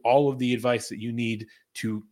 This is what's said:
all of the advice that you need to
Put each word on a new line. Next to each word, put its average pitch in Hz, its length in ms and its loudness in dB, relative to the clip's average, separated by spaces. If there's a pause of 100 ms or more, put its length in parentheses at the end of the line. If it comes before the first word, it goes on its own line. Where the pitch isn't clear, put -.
all 139 240 6
of 127 100 -2
the 123 140 0
advice 120 340 0
that 107 140 -10
you 117 100 -6
need 113 340 -4 (300)
to 107 360 -6